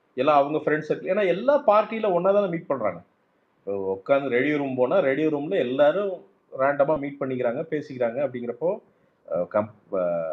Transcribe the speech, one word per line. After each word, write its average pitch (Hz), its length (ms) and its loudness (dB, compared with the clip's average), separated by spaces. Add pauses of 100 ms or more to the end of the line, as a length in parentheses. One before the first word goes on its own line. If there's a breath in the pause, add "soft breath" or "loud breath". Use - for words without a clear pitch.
(140)
எல்லாம் 143 220 4
அவங்க 143 280 2
ஃப்ரெண்ட்ஸ் 156 280 0
circle, 180 220 -2
ஏன்னா 208 120 2
எல்லா 240 400 2
பார்ட்டியில 214 460 2
ஒண்ணா 180 180 2
தானே 202 160 2
meet 170 200 -6
பண்றாங்க. 107 340 -4 (580)
இப்போ 98 480 -4
உட்காந்து 139 220 2
radio 135 280 0
room 139 180 -2
போனா 127 240 2
radio 147 300 2
ரூம்ல 147 220 -2
எல்லாரும் 160 760 2 (340)
ரேண்டமா 143 400 2
meet 139 220 -8
பண்ணிக்கிறாங்க, 131 500 -2
பேசிக்கிறாங்க. 135 580 -4
அப்படிங்கிறப்போ, 127 500 -4 (540)
அ, 85 200 -2
கம்-, 107 420 -4
அ, 90 160 0 (220)